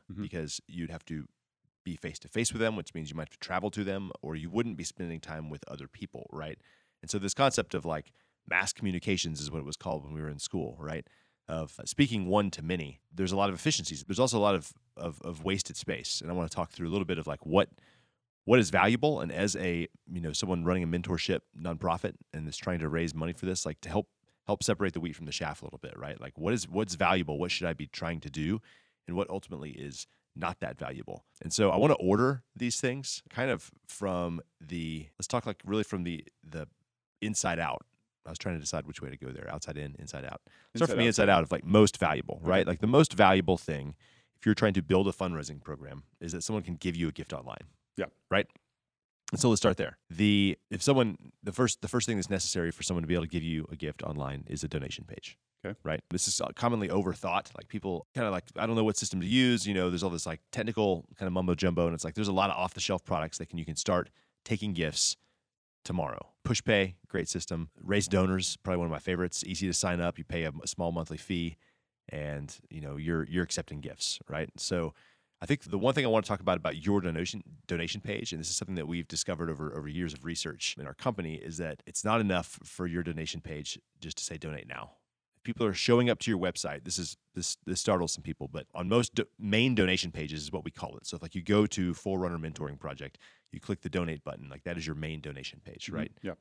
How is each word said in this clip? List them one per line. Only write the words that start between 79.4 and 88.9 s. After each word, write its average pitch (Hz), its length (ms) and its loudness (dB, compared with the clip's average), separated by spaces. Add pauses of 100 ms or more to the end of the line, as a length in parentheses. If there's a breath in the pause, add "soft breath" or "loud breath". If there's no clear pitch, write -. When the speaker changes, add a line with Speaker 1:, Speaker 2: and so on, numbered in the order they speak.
Speaker 2:
over, 76 280 -4
over 73 100 -6
years 78 260 -4
of 67 120 -12
research - 540 -6
in 73 80 -10
our 69 80 -10
company, 87 420 -4
is 78 220 -10
that 80 280 -6
it's - 180 -8
not 113 160 4
enough 92 440 0
for - 220 -6
your 85 180 -2
donation 80 360 -6
page 73 380 -8 (220)
just 85 180 -10
to - 60 -6
say, 80 140 -8
"Donate 76 280 -8
now." 62 260 -12 (520)
People 117 200 -2
are 101 100 2
showing 120 360 6
up 110 80 2
to - 120 -2
your 95 100 2
website. 78 420 -2
This 90 160 -4
is, 85 180 -6 (180)
this, - 220 -4 (100)
this 92 140 -2
startles 90 320 2
some 76 120 -8
people, 76 240 -8
but 76 260 -10
on 90 140 -4
most 117 260 4